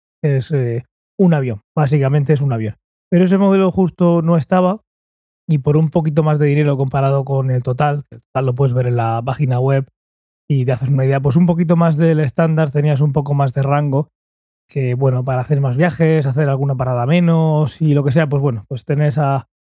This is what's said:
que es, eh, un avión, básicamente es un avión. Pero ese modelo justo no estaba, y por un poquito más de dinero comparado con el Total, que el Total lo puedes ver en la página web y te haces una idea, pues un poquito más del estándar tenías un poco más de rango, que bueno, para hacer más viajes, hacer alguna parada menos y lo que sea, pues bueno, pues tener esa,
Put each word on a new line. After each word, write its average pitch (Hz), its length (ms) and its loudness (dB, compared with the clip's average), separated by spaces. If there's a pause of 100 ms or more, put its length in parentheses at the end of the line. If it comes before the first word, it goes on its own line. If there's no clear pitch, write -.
(220)
que 139 160 0
es, 127 140 -6
eh, 127 320 -4 (360)
un 180 140 4
avión, 127 280 -4 (140)
básicamente 143 580 0
es 135 80 0
un 139 120 0
avión. 110 220 -4 (340)
Pero 180 160 4
ese 190 120 2
modelo 190 340 2
justo 170 500 0
no 165 160 2
estaba, 185 440 0 (680)
y 151 120 2
por 147 180 0
un 160 120 2
poquito 156 340 0
más 151 160 0
de 147 80 2
dinero 143 300 0
comparado 139 480 0
con 135 260 -2
el 127 120 -2
Total, 147 460 -2
que - 60 -20
el 117 60 -20
Total 135 240 -6
lo 123 100 -2
puedes 131 180 0
ver 123 140 0
en 120 80 -2
la 113 280 -2
página 127 360 -2
web 135 280 0 (640)
y 135 160 0
te 131 60 0
haces 123 180 -4
una 135 160 0
idea, 139 140 0
pues 131 160 0
un 175 100 4
poquito 170 300 2
más 165 220 2
del 165 220 2
estándar 156 520 0
tenías 147 300 0
un 147 120 0
poco 143 200 -2
más 139 200 0
de 135 100 -2
rango, 143 460 0 (600)
que 127 240 -2
bueno, 127 300 0
para 127 180 -2
hacer 143 200 0
más 127 160 0
viajes, 160 480 2
hacer 143 240 0
alguna 135 260 -2
parada 123 300 -2
menos 160 760 2
y 151 120 2
lo 143 100 2
que 139 80 0
sea, 151 160 2
pues 139 140 -2
bueno, 117 260 -2
pues 131 180 -10
tener 147 240 0
esa, 139 380 -2 (300)